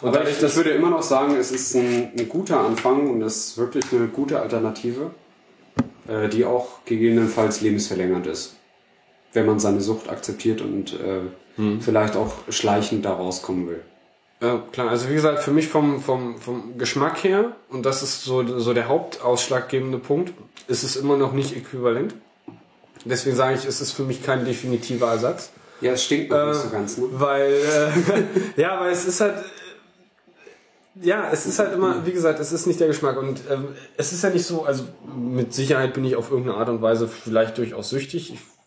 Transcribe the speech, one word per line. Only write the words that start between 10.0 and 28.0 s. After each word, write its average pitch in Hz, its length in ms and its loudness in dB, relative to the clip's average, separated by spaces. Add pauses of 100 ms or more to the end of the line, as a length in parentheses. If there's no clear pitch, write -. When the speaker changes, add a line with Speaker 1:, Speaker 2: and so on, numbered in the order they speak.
Speaker 2:
akzeptiert 110 520 -2
und, 98 320 -4
äh, 95 280 -4 (360)
Speaker 1:
Hm. 107 240 0
Speaker 2:
vielleicht 107 360 2
auch 107 160 -2 (160)
schleichend 107 560 0
da 98 100 0
rauskommen 90 540 -4
will. 85 120 -8 (600)
Speaker 1:
Ja, 117 200 0 (120)
klar. 120 160 -2
Also 120 200 0
wie 143 60 0
gesagt, 151 260 4
für 143 120 0
mich 156 160 4
vom, 147 320 2
vom, 127 380 -2
vom 123 380 -8
Geschmack 135 460 -2
her, 202 320 2 (140)
und 127 180 -4
das 135 160 0
ist - 220 -4
so, 127 340 0
so 120 160 0
der 120 140 2
hauptausschlaggebende 131 1120 0
Punkt, 170 340 -2 (340)
ist 120 160 -2
es 131 140 -4
immer 139 200 2
noch 131 160 2
nicht 135 240 -2
äquivalent. 123 580 -2 (920)
Deswegen 123 320 0
sage 131 180 4
ich, - 120 -4
es - 140 -4
ist 139 120 -4
für 143 100 -4
mich 131 220 -4
kein 127 200 0
definitiver 123 640 -2
Ersatz. 117 420 -2 (300)
Speaker 2:
Ja, 127 120 2
es 127 120 0
stinkt - 260 0
noch 147 180 4
nicht 147 80 0
Speaker 1:
Äh, 143 60 -2
Speaker 2:
so 113 80 -4
ganz, 104 280 -4
ne? 123 140 0
Speaker 1:
weil, 139 400 2
äh, 151 680 4 (100)